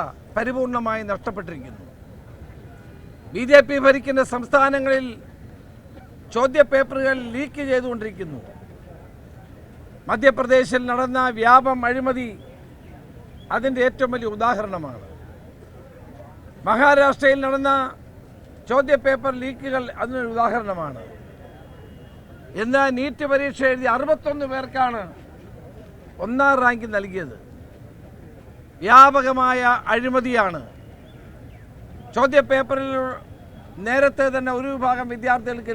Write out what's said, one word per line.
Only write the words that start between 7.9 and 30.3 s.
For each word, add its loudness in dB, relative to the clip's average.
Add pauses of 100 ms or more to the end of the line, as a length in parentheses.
മധ്യപ്രദേശിൽ 4
നടന്ന -2 (180)
വ്യാപം 6 (100)
അഴിമതി -2 (1300)
അതിൻ്റെ 0
ഏറ്റവും 0
വലിയ -4
ഉദാഹരണമാണ്. -2 (1600)
മഹാരാഷ്ട്രയിൽ 4
നടന്ന 0 (1000)
ചോദ്യപേപ്പർ 2 (100)
ലീക്കുകൾ -6 (200)
അതിനൊരു -4
ഉദാഹരണമാണ്. -2 (1600)
എന്നാൽ 2 (100)
നീറ്റ് -4
പരീക്ഷ 0 (100)
എഴുതിയ 0
അറുപത്തൊന്ന് -2
പേർക്കാണ് -2 (1200)
ഒന്നാം 2
റാങ്ക് 0
നൽകിയത്. -6 (1500)
വ്യാപകമായ 8 (320)
അഴിമതിയാണ്. 0 (1600)